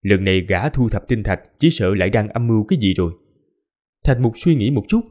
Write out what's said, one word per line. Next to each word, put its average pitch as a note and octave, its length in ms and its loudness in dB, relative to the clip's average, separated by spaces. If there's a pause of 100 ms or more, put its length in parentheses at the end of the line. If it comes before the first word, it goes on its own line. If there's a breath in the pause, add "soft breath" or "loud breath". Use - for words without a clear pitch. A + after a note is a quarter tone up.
Lần G2 220 2
này F#2+ 240 0
gã F2+ 200 -2
thu B2 200 0
thập - 200 -6
tinh A2+ 140 -2
thạch G2 180 -4 (180)
chỉ E3 120 4
sợ G2 240 0
lại F#2 160 0
đang G#2+ 180 0
âm A#2 180 -4
mưu A2 180 2
cái E3+ 140 0
gì G2 160 0
rồi. F2 180 -2 (920)
Thạch C3 160 2
Mục A#2+ 160 2
suy E3 180 2
nghĩ A#2 160 0
một C#3+ 180 0
chút A3+ 120 2 (100)